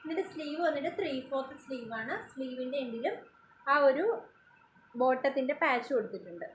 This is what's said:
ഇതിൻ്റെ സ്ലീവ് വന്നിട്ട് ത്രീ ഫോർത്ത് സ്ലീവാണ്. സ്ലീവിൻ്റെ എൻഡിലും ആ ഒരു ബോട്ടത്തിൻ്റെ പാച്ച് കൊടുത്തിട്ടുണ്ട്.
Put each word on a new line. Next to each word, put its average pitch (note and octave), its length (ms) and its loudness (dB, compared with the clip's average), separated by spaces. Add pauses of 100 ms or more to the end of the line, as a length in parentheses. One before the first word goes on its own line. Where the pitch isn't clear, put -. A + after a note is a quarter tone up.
ഇതിൻ്റെ E4 260 -2
സ്ലീവ് D4+ 360 -6
വന്നിട്ട് D4 300 0
ത്രീ F4 140 -2 (160)
ഫോർത്ത് C4+ 380 -4
സ്ലീവാണ്. A#3 500 -6 (140)
സ്ലീവിൻ്റെ B3+ 560 -6
എൻഡിലും A3+ 320 -2 (560)
ആ - 20 8 (140)
ഒരു C#4+ 160 4 (960)
ബോട്ടത്തിൻ്റെ C4 600 4
പാച്ച് B3+ 340 2
കൊടുത്തിട്ടുണ്ട്. F3+ 600 -2